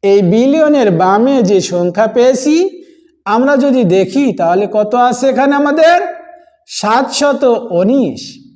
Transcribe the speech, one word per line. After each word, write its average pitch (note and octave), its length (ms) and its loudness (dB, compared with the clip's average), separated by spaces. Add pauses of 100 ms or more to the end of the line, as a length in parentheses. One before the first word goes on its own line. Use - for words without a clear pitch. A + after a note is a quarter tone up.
এই G3+ 200 2
বিলিয়নের C4 680 2
বামে G#3 500 2
যে F#3+ 200 0
সংখ্যা F3+ 460 -2
পেয়েছি, C4 760 0 (420)
আমরা B3+ 320 0
যদি C4 260 2
দেখি, F#3+ 500 0
তাহলে F3+ 380 0
কত G#3+ 240 -2
আছে B3 340 0
এখানে C4+ 260 0
আমাদের? D#4+ 460 2 (680)
সাতশত C4 760 -2 (280)
উনিশ। F#3+ 680 -2 (160)